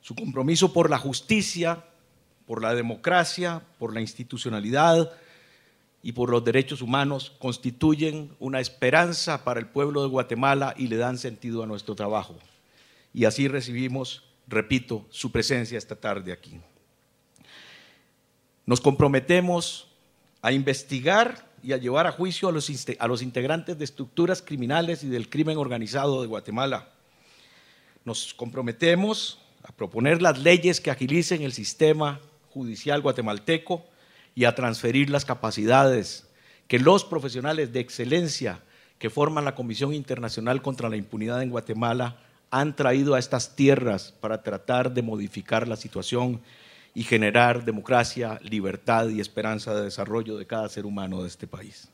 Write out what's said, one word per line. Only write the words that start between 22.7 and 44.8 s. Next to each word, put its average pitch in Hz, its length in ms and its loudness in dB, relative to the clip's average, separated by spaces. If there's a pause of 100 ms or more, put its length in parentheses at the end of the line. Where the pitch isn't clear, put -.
inste-, 123 280 -8
a 117 80 0
los 120 140 -2
integrantes 143 560 -4
de 147 80 -6
estructuras 170 560 -2
criminales 151 640 -2
y 139 40 -8
del 120 220 -4
crimen 156 300 0
organizado 131 640 -2
de 113 40 -6
Guatemala. 113 640 -4 (1160)
Nos - 280 -8
comprometemos 170 1040 0 (240)
a - 100 -20
proponer 117 480 2
las 160 200 4
leyes 170 420 4
que - 80 -2
agilicen 151 540 0
el 131 100 -4
sistema 147 680 2 (300)
judicial 135 520 -4
guatemalteco 139 840 -2 (480)
y - 120 4
a 120 100 4
transferir 127 560 0
las 143 140 0
capacidades 120 1000 2 (420)
que 123 120 4
los 185 240 8
profesionales 139 720 -4
de 127 80 -2
excelencia 127 840 -2 (340)
que 110 120 -4
forman 147 360 0
la 135 80 -2
Comisión 123 400 -4
Internacional 123 680 -4
contra 123 280 -4
la 110 60 -4
Impunidad 110 480 -4
en 123 80 -4
Guatemala 120 640 -2 (320)
han 143 260 0
traído 139 380 4
a 131 60 4
estas - 360 -4
tierras 127 640 4
para 110 220 -4
tratar 123 500 -2